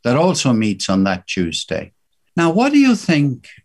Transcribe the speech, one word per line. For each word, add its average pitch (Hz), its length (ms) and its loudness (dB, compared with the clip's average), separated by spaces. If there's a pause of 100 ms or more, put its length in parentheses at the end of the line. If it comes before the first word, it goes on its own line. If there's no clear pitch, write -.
that 123 140 2
also 160 340 0
meets 107 380 -2
on 98 140 2
that 92 220 -2
Tuesday. - 680 -6 (420)
Now, 170 140 0
what 240 200 0
do 294 80 4
you 262 160 4
think, 143 540 -2 (160)